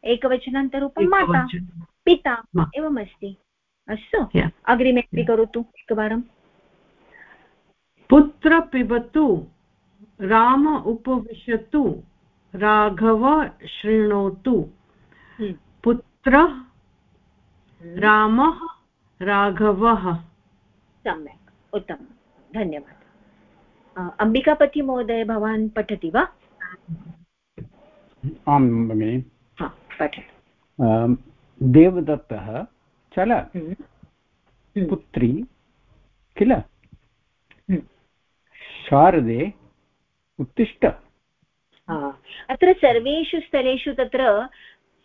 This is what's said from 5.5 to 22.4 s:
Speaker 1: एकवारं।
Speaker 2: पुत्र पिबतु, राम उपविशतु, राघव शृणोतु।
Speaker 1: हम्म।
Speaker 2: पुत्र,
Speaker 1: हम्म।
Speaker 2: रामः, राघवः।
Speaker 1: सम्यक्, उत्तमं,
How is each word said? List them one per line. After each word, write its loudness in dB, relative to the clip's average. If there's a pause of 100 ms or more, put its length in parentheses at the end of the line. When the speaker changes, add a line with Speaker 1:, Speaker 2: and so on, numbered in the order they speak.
Speaker 1:
एकवारं। -4 (1900)
Speaker 2:
पुत्र 6
पिबतु, -2 (720)
राम 2
उपविशतु, -4 (520)
राघव 2 (160)
शृणोतु। -2 (680)
Speaker 1:
हम्म। -8 (280)
Speaker 2:
पुत्र, -2
Speaker 1:
हम्म। -4
Speaker 2:
रामः, 2 (540)
राघवः। 0 (920)
Speaker 1:
सम्यक्, -12
उत्तमं, -12 (480)